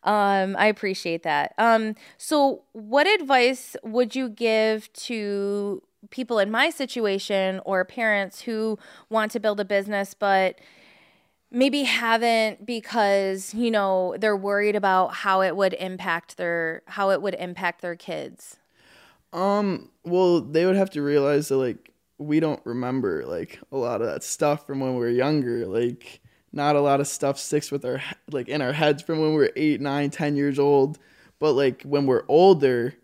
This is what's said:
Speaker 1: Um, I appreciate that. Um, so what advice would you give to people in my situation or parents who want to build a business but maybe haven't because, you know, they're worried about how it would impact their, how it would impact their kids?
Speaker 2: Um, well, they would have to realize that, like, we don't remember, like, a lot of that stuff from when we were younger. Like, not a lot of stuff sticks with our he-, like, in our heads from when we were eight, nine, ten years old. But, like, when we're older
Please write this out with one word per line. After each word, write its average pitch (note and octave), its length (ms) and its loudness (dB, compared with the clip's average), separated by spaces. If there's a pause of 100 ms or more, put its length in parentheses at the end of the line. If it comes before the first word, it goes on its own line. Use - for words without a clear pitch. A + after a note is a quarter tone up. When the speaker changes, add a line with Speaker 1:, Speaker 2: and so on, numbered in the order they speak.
Speaker 1:
Um, G3 540 2
I G#3 100 4
appreciate F#3+ 560 -4
that. D3 360 -2
Um, A3 360 2 (220)
so C#4 540 0
what A3+ 360 0
advice C4+ 760 2
would A3+ 320 0
you C4 140 -4
give A3 640 0
to G3+ 920 -4 (260)
people A#3 300 -4
in G3 100 2
my B3 220 2
situation G3 920 -2
or F#3 200 -2
parents G3+ 560 -4
who A3 360 -4 (320)
want A3 240 0
to A#3+ 60 -4
build G#3 200 -2
a G#3 60 -2
business G3 500 -2
but F#3+ 440 2 (920)
maybe C4+ 320 2
haven't A3+ 840 0
because, G3 880 -2
you A#3 180 -2
know, F#3+ 480 0
they're G#3 160 2
worried G3+ 400 0
about F#3+ 380 2
how F#3+ 280 0
it F#3 140 0
would F#3+ 200 2
impact F3+ 640 -6
their, E3+ 500 -4
how G3 240 -2
it F3+ 100 0
would F#3+ 140 -4
impact F3+ 460 -6
their F3 140 -8
kids? C#3+ 640 -12 (720)
Speaker 2:
Um, G3+ 580 -2 (140)
well, F3 380 4
they D#3 240 0
would F#3 100 4
have G3 160 2
to D3 100 -6
realize C#3+ 480 2
that, C3+ 80 2
like, B2 340 -4 (260)
we D3+ 220 0
don't D#3 260 -2
remember, A#2+ 600 -2
like, E2+ 340 -8 (120)
a C3+ 60 -6
lot A#2+ 240 -2
of A#2 60 -2
that D2 160 -6
stuff D3+ 440 -2
from C3+ 120 -6
when C3 140 -2
we B2+ 60 -2
were A#2+ 100 0
younger. B2 560 0
Like, A#2 560 -4 (300)
not D3 240 0
a C#3+ 60 4
lot C#3 180 4
of C#3+ 80 0
stuff C#3 320 -4
sticks - 320 -2
with C#3+ 140 -6
our B2+ 120 -4
he-, - 180 -10 (160)
like, C#3+ 160 -6
in B2+ 140 -2
our C3 120 -2
heads D3 280 2
from D#3+ 180 -4
when D#3 120 2
we D#3 60 2
were C#3+ 180 6
eight, D3 260 2
nine, C#3+ 300 -2
ten D3 240 -2
years C#3+ 240 0
old. C#3+ 400 4 (400)
But, D3+ 140 2
like, C3 300 2
when C#3+ 220 0
we're B2+ 220 2
older C#3+ 640 2 (100)